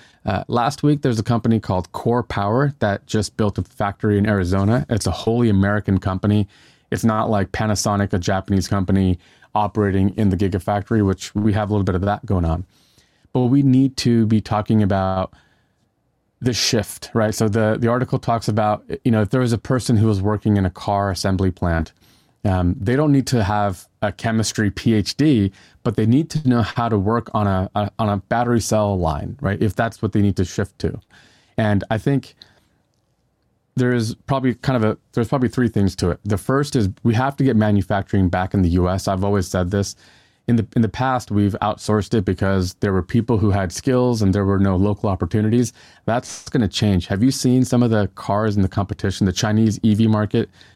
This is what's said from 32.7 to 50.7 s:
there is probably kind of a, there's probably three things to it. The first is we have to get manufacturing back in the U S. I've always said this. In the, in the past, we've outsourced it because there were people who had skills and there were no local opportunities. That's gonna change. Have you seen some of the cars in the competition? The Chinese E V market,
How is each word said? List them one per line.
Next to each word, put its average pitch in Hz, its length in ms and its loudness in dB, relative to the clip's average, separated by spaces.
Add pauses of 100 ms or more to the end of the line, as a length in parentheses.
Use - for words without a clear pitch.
there 123 180 2
is 117 220 0 (120)
probably 131 280 0
kind 131 220 -2
of 110 80 0
a, 107 120 0 (160)
there's 117 140 0
probably 127 220 0
three 120 200 0
things 98 280 0
to 90 140 0
it. 85 140 -4
The 104 140 0
first 143 380 -2
is 104 120 2 (140)
we 117 120 2
have 131 220 0
to 143 80 0
get 127 120 2
manufacturing 101 720 2
back 92 260 -2
in 101 80 2
the 87 80 2
U 90 180 2
S. 92 200 -2
I've 98 160 -2
always 101 240 0
said 90 240 -2
this. 98 240 -2 (500)
In 120 80 2
the, 113 120 2 (100)
in 117 60 4
the 110 60 0
past, 127 440 -4
we've 101 280 2
outsourced 104 540 -2
it 107 100 2
because 95 500 0
there 101 180 -2
were 92 100 2
people 113 360 0
who 101 120 2
had 95 220 -2
skills 123 500 0
and 95 100 4
there 101 120 0
were 98 160 2
no 98 160 2
local 101 320 0
opportunities. 107 640 0 (320)
That's - 440 -6
gonna 117 200 0
change. 98 400 0
Have 101 160 0
you 135 80 4
seen 127 320 2
some 123 180 2
of 120 80 2
the 104 240 2
cars 107 400 -2
in 101 80 2
the 95 60 2
competition? 98 580 -2
The 92 60 2
Chinese 107 500 0
E 110 120 4
V 110 120 2
market, 110 420 0 (280)